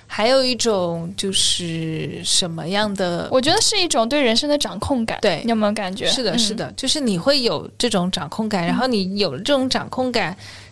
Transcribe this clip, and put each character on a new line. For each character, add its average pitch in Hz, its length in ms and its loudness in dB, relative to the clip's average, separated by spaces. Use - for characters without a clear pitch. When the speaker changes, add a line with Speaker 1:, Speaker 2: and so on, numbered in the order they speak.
Speaker 1:
还 214 220 0
有 269 140 6
一 254 140 0
种 180 580 0
就 196 160 -4
是 165 920 -2
什 180 260 0
么 165 160 -8
样 202 280 0
的 175 360 -2
Speaker 2:
我 - 80 4
觉 269 140 2
得 427 80 4
是 427 180 2
一 359 80 2
种 233 220 2
对 294 100 2
人 294 160 4
生 294 140 0
的 294 80 2
掌 208 240 -4
控 247 240 0
感， - 160 -4
Speaker 1:
对。 180 240 0
Speaker 2:
你 226 60 0
有 226 40 2
没 214 120 2
有 208 60 2
感 196 220 -4
觉？ 170 120 -4
Speaker 1:
是 247 160 0
的， 202 120 0
Speaker 2:
嗯。 240 40 2
Speaker 1:
是 220 160 2
的， 160 200 -6
就 262 140 -6
是 302 100 2
你 220 200 2
会 277 240 2
有 170 340 -2
这 240 140 0
种 185 200 2
掌 151 200 -4
控 220 180 -4
感， 180 160 0
Speaker 2:
嗯。 - 40 0
Speaker 1:
然 180 60 2
后 254 120 0
你 202 320 0
有 185 140 2
了 127 60 -6
这 233 140 0
种 262 160 2
掌 247 220 -2
控 254 200 -2
感， 190 240 0